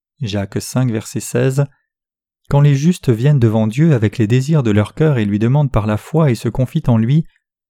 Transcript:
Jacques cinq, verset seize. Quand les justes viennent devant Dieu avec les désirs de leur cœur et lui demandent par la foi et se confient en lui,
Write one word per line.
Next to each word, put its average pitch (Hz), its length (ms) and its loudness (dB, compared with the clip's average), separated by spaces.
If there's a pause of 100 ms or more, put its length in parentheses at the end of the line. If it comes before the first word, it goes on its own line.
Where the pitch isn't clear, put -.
(220)
Jacques 101 400 -6
cinq, 127 300 -2
verset 110 280 -6
seize. 131 460 -2 (840)
Quand 143 120 4
les 143 140 4
justes 151 340 0
viennent 131 300 2
devant 110 280 2
Dieu 147 260 2
avec 107 240 0
les 110 100 0
désirs 135 360 0
de 113 80 0
leur 104 220 0
cœur 156 240 0
et 110 80 0
lui 101 140 -2
demandent 127 320 0
par 107 160 -2
la 107 100 -2
foi 151 340 0
et 117 40 0
se 117 140 -6
confient 131 380 -4
en 117 100 4
lui, 131 280 0 (440)